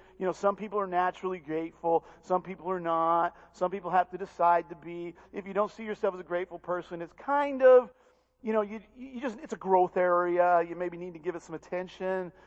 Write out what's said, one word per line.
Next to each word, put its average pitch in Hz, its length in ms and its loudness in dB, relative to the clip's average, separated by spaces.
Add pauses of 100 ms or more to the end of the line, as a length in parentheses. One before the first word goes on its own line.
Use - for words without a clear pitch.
(200)
You 185 60 -4
know, 180 60 2
some 202 240 0
people 202 240 -6
are 196 80 -2
naturally 180 520 -2
grateful. 160 680 -2 (160)
Some 185 220 0
people 180 260 -10
are 185 100 -4
not. 170 560 0 (180)
Some 180 180 -2
people 180 180 -8
have 180 220 2
to 180 60 -8
decide 170 520 2
to 170 60 -14
be. 170 400 -12 (180)
If 196 140 -10
you 196 60 -10
don't 202 180 0
see 226 120 -16
yourself 202 300 -2
as 185 60 -12
a 180 40 -12
grateful 175 360 -6
person, 175 420 -8
it's 165 120 -12
kind 285 500 0
of, 254 280 8 (520)
you 220 100 -2
know, 220 80 2
you, 208 200 -10 (140)
you 254 240 -14
just, 240 200 -6
it's 320 140 -12
a 185 40 -6
growth 185 400 2
area. 175 640 4
You 170 140 -6
maybe 175 220 -6
need 175 160 -10
to 165 60 -16
give 165 160 -6
it - 60 -12
some 160 140 -12
attention. 185 760 -6 (160)